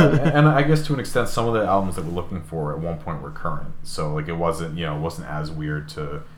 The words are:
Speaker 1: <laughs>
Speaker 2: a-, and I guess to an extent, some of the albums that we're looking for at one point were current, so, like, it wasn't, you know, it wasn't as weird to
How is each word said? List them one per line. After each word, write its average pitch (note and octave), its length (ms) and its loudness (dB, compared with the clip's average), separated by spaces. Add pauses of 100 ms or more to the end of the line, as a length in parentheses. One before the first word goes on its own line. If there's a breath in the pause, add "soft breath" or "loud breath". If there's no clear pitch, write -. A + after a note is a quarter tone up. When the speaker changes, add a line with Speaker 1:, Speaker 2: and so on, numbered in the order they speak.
Speaker 1:
<laughs> - 0 -
Speaker 2:
a-, D3 320 4
and D3+ 100 10
I C#3+ 140 6
guess D3 240 4
to D3 80 0
an C3 80 0
extent, A#2+ 280 0
some A#2 180 0
of A2+ 80 2
the G#2+ 100 2
albums F#2+ 320 2
that E2+ 80 -4
we're E2+ 80 -4
looking F2 300 -4
for D#2 300 -4
at D2+ 60 -6
one E2 200 -4
point D#2 220 -6
were C#2+ 100 -10
current, D#2 420 -4 (100)
so, D#2 300 -4
like, D2+ 160 -2
it E2+ 80 -4
wasn't, E2 400 -2
you E2+ 80 -4
know, D2+ 100 -2
it D2+ 60 -4
wasn't D#2+ 260 -6
as D2+ 240 -4
weird D2+ 380 -6
to D2 320 -8 (160 loud breath)